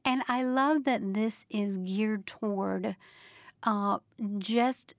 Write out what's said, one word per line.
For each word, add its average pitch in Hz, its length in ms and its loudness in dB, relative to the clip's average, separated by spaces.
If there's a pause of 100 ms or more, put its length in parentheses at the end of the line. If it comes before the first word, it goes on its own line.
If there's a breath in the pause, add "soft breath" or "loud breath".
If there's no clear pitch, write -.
and 254 220 2
I 254 160 0
love 269 420 2
that 196 300 0
this 214 340 0
is 202 300 -2
geared 202 480 -2
toward, 190 680 -2 (680 loud breath)
uh, 202 360 2 (400)
just 233 600 0